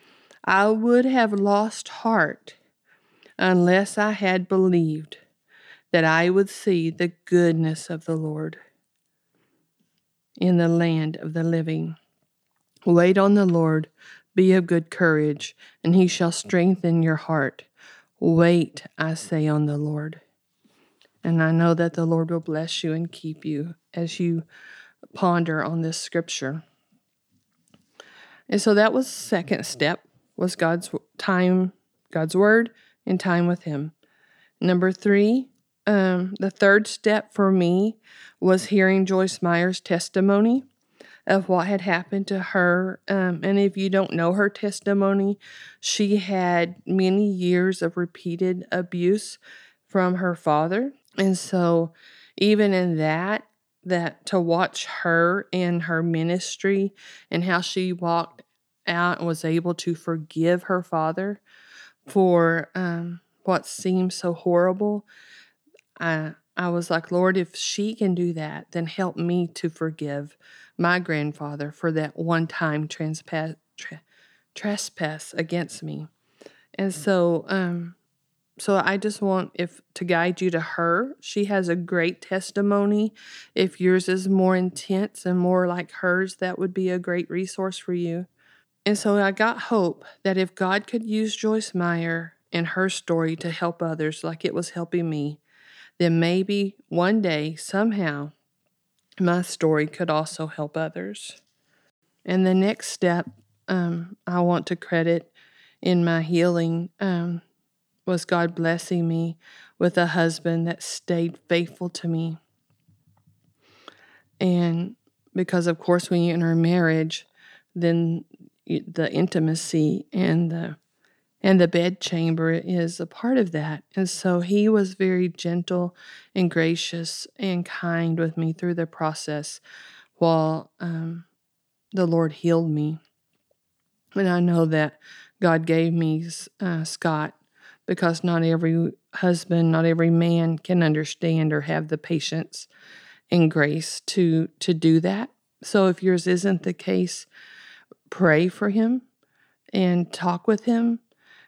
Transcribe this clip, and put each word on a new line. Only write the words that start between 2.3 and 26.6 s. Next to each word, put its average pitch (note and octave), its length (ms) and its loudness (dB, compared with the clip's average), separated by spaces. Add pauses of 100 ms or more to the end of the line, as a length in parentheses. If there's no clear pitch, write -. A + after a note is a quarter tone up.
unless F#3 600 4
I G#3+ 140 0
had F#3 360 -2
believed E3+ 680 0 (760)
that E3 120 4
I E3 260 4
would G3 200 2
see E3+ 400 -2
the F3 220 -4 (140)
goodness E3 640 2
of E3 160 -10
the D#3+ 100 -2
Lord D#3 420 -8 (1800)
in F3+ 200 2
the E3+ 120 4
land E3 500 0
of D#3 160 -10
the E3 100 -2
living. D#3+ 520 -4 (880)
Wait F3 320 6
on G3+ 180 6
the G3+ 120 6
Lord, D#3+ 420 2 (460)
be F#3 180 6
of F#3 140 4
good E3 240 0
courage, D3+ 680 0 (280)
and E3+ 100 4
he F#3 120 6
shall E3+ 260 0
strengthen F3 720 2
your D#3+ 140 2
heart. D3+ 480 -4 (540)
Wait, E3+ 680 2 (140)
I D#3+ 160 -4
say, D#3 320 -2
on D3+ 200 2
the D3 120 -2
Lord." D3+ 420 -8 (1000)
And E3 200 2
I D#3+ 80 2
know E3+ 240 4
that E3+ 200 0
the E3 120 -2
Lord E3 240 0
will E3+ 100 -2
bless D#3+ 440 -6
you D#3+ 80 -2
and E3 180 -6
keep - 340 -14
you D#3 300 -6 (180)
as E3+ 280 -6
you E3+ 240 0 (680)
ponder E3+ 500 0
on E3 200 -4
this D#3+ 180 -6
scripture. D#3+ 640 -6 (1900)